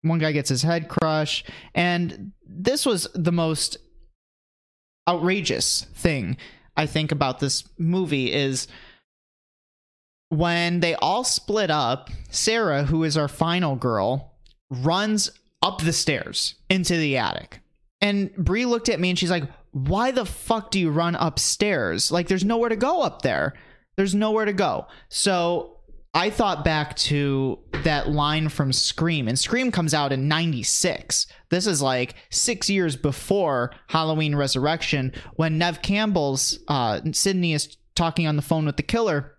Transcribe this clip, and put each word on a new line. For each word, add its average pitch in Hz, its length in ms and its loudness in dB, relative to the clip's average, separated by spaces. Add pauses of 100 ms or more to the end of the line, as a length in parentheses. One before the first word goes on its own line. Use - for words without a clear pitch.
one 160 160 2
guy 156 140 0
gets 147 160 0
his 127 140 0
head 165 260 0
crushed. 156 580 0 (280)
And 175 580 -2 (140)
this 208 400 0
was 202 280 2
the 175 180 2
most 160 440 0 (1300)
outrageous 175 760 0 (120)
thing 131 420 -4 (400)
I 151 100 -2
think 156 260 -4
about 139 280 -4
this 135 240 -4 (140)
movie 160 540 -2
is 135 340 -4 (1600)
when 170 520 0
they 170 160 2
all 202 280 0
split 202 460 0
up, 135 380 0 (220)
Sarah, 196 540 2
who 160 200 2
is 151 120 0
our 147 120 2
final 165 480 0
girl, 117 580 0 (360)
runs 185 600 0 (320)
up 190 200 0
the 160 100 0
stairs - 640 -2 (140)
into 180 280 0
the 147 220 0
attic. 69 420 -4 (400)
And 202 360 2
Bree 190 280 2
looked 240 240 0
at 185 120 0
me 180 100 2
and 180 80 0
she's 175 120 0
like, 175 140 0 (280)
"Why 185 380 0
the 240 140 0
fuck 220 460 -4
do 196 80 0
you 165 120 2
run 170 260 0
upstairs? 143 960 0
Like, 170 160 0
there's 190 160 2
nowhere 233 260 2
to 226 60 0
go 294 260 2
up - 200 -2
there. 82 320 0 (420)
There's 190 180 0
nowhere 214 320 2
to 208 60 0
go." 170 340 0 (220)
So 175 680 0 (380)
I 180 160 4
thought 190 340 0
back 156 320 0
to 139 640 0 (260)
that 147 240 2
line 151 400 2
from 139 240 0
Scream, 156 560 0
and 127 100 0
Scream 247 320 0
comes 165 240 0
out 143 180 2
in 135 160 0
ninety-six. 156 1000 0 (240)
This 185 160 0
is, 156 160 0
like, 127 320 0 (160)
six - 400 -2
years 175 260 2
before 143 760 0 (160)
Halloween 156 460 0
Resurrection, 139 800 0 (220)
when 156 240 2
Neve 170 240 0
Campbell's, 185 760 0 (100)
uh, 120 320 0 (120)
Sydney 180 400 2
is - 240 -4 (200)
talking 165 300 2
on 151 100 2
the 143 60 2
phone 160 240 0
with 143 100 -2
the 147 60 -2
killer 185 560 0